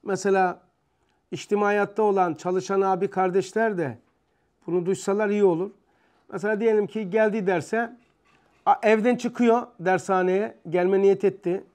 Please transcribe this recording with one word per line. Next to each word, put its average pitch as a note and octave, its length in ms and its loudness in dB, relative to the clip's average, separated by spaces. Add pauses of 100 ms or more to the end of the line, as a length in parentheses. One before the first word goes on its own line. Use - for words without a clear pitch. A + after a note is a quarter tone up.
Mesela F#3+ 580 0 (680)
içtimaiyatta G3+ 720 -2
olan F#3+ 320 2
çalışan F#3 460 -4
abi F#3+ 300 0
kardeşler F#3+ 680 -2
de C3+ 200 -4 (680)
bunu E3+ 200 -2
duysalar G3 420 -2
iyi G#3 160 2
olur. F#3 260 2 (640)
Mesela G3+ 280 -4
diyelim G#3+ 260 2
ki G#3+ 240 -8
geldi G#3+ 360 0
derse, G#3 500 -2 (680)
a-, G3+ 160 4
evden A3 340 4
çıkıyor A#3+ 460 2 (180)
dershaneye, F#3 760 0 (140)
gelme F3+ 320 2
niyet G3 240 4
etti. F#3 400 -2 (100)